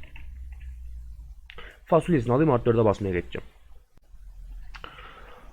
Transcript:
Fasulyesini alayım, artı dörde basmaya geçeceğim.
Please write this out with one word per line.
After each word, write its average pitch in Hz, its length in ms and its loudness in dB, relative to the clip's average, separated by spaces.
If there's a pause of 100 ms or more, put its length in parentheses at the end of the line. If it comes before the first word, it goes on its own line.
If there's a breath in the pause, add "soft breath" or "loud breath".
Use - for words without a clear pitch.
(1900 soft breath)
Fasulyesini 151 480 4
alayım, 143 180 6
artı 120 140 4
dörde 117 200 6
basmaya 98 280 4
geçeceğim. - 340 -4 (2000 soft breath)